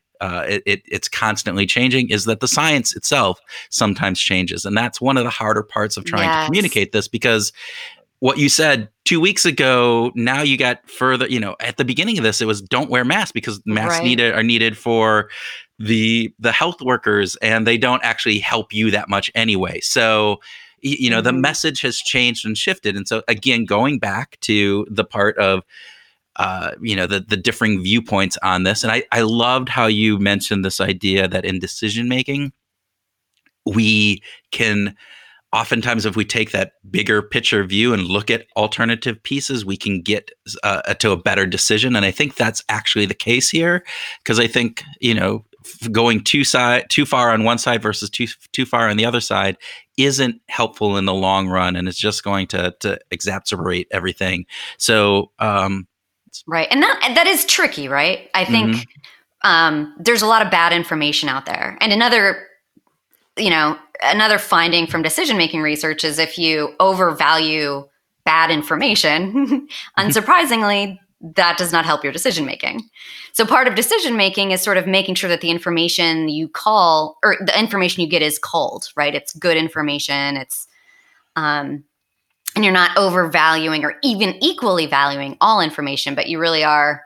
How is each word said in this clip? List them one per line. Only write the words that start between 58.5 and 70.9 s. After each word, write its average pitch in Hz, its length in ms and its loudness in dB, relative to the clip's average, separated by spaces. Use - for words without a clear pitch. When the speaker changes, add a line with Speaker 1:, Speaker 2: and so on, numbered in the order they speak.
Speaker 1:
Mm-hmm. - 720 -6
Speaker 2:
um, 156 480 2
there's 220 240 2
a 214 40 2
lot 220 180 4
of 185 60 -2
bad 170 240 4
information 151 560 -2
out 135 160 -6
there. - 340 -6
And 214 100 2
another, 214 560 2
you 202 120 0
know, 151 260 2
another 208 360 4
finding 170 480 2
from 165 160 -2
decision-making 165 600 0
research 151 420 -2
is 151 160 -2
if 156 180 -2
you 156 400 0
overvalue 156 1080 2
bad 165 280 4
information, 185 1120 0
<laughs> - 160 -8
unsurprisingly, 208 1000 2